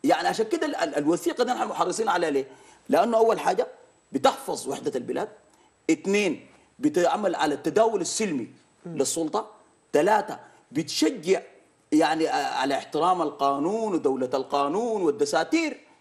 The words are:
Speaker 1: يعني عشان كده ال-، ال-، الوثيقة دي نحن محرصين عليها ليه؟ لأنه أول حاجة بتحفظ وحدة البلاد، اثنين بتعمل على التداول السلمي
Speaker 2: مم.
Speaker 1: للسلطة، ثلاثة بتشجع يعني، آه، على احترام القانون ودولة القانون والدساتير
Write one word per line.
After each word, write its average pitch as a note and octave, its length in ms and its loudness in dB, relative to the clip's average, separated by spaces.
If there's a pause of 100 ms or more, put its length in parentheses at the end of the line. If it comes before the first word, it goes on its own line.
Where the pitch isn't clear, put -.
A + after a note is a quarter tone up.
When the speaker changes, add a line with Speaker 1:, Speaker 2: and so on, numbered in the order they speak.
Speaker 1:
يعني F3 240 2
عشان A3 180 0
كده D#4+ 220 -2
ال-، C#4+ 80 -4
ال-، D#3 220 -2
الوثيقة D#3+ 460 0
دي - 80 -2
نحن A3+ 160 -2
محرصين F3+ 420 -2
عليها F3 200 0
ليه؟ C3+ 180 -2 (420)
لأنه A#3 280 4
أول A3+ 220 4
حاجة F#3+ 280 0 (440)
بتحفظ - 560 0
وحدة C#3+ 280 -6
البلاد، C#3+ 340 -4 (600)
اثنين F#3 580 0 (320)
بتعمل F3 560 2
على D3+ 200 0
التداول G3+ 460 2
السلمي D#3 480 -2 (360)
Speaker 2:
مم. E3 120 -10
Speaker 1:
للسلطة، D#3+ 540 -2 (420)
ثلاثة F#3 460 2 (320)
بتشجع F#3 680 0 (500)
يعني، D#3+ 380 2
آه، C#3 260 -2
على C3+ 220 0
احترام E3+ 440 0
القانون D#3+ 720 0
ودولة C3 400 0
القانون D3 680 -2
والدساتير E3+ 800 0 (220)